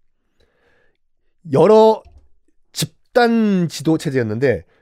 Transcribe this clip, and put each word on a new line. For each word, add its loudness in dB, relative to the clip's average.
여러 4
집단 -2
지도 -4
체제였는데 -4